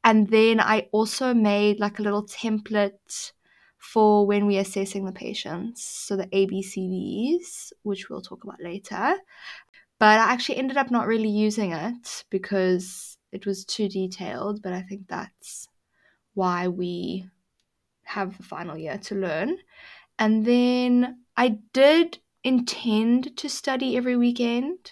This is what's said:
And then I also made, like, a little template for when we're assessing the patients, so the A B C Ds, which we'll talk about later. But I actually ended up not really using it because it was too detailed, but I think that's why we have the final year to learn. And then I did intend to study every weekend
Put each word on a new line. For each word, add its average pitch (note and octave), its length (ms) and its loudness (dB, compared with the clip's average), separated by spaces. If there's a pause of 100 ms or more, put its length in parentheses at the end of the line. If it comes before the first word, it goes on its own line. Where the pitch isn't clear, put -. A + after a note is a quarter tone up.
And A3 260 6
then A3 300 6
I G#3+ 320 2
also A3 420 0
made, G#3 460 4
like, G#3 180 -4
a G#3+ 60 -6
little G#3 220 0
template G#3+ 1040 -4 (480)
for G#3 480 4
when G3+ 180 2
we're G3 160 2
assessing G3 440 -6
the F#3 60 -6
patients, - 720 -10
so - 320 -8
the F#3+ 160 -4
A G3 140 4
B F#3+ 160 -4
C F#3+ 760 -4
Ds, - 340 -14 (100)
which G3 260 -8
we'll - 120 -10
talk - 220 -18
about - 180 -16
later. G3 540 -4 (840)
But G#3+ 200 8
I A3+ 120 4
actually B3 260 -2
ended C4 200 -2
up B3+ 140 0
not A#3+ 160 0
really A3 220 0
using G#3 420 0
it A3 580 -8
because F#3 880 -2 (140)
it G3 140 -12
was F#3+ 200 -6
too G#3 240 -4
detailed, G3 720 -6
but F#3 120 -6
I F#3 80 -6
think F#3+ 260 -14
that's - 600 -14 (680)
why F3+ 340 -2
we F3+ 640 -6 (720)
have F#3+ 340 -8
the - 60 -20
final E3 340 -12
year D#3+ 200 -8
to G#3 180 -8
learn. F#3+ 420 -2 (640)
And A3 260 2
then B3 760 4 (160)
I A#3+ 240 2 (140)
did D#4 460 6 (240)
intend B3 960 2
to D4 120 -8
study C4 460 -2
every B3 220 0
weekend A#3+ 760 0